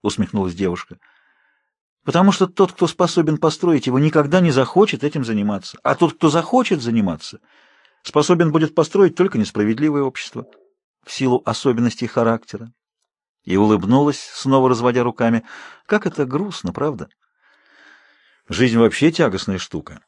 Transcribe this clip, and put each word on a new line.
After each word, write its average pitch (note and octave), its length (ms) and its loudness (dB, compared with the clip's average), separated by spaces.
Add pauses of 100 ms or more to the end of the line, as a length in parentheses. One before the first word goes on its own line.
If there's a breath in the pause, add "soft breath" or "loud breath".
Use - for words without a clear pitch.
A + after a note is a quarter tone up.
Усмехнулась G2 540 -4
девушка. F2+ 420 -6 (1040)
Потому F3+ 280 2
что F#3 160 0
тот, F#3 240 0
кто - 160 -2
способен D#3+ 500 0
построить D#3 500 0
его, B2+ 120 0
никогда D3+ 420 2
не E3+ 100 4
захочет C#3 520 2
этим C#3+ 220 -4
заниматься. G#2 580 -4
А C#3 120 0
тот, D#3 180 2
кто E3 160 2
захочет E3 520 0
заниматься, A2 580 -4 (640 soft breath)
способен D#3+ 480 2
будет D#3 240 0
построить F3+ 400 2
только F#3+ 220 0
несправедливое A2+ 680 0
общество - 420 -10 (580)
в - 80 -20
силу B2+ 340 0
особенностей A#2+ 600 -2
характера. A2+ 640 -2 (720)
И F#2 140 -2
улыбнулась, G#2+ 600 2
снова C3 500 0
разводя B2 340 0
руками. A#2 400 0 (440 loud breath)
Как G#3 180 -2
это D#3 200 -2
грустно, E3 480 -6
правда? C#3 360 -6 (1400 soft breath)
Жизнь A#2 300 2
вообще A#2 340 4
тягостная G2 460 -2
штука. - 500 -12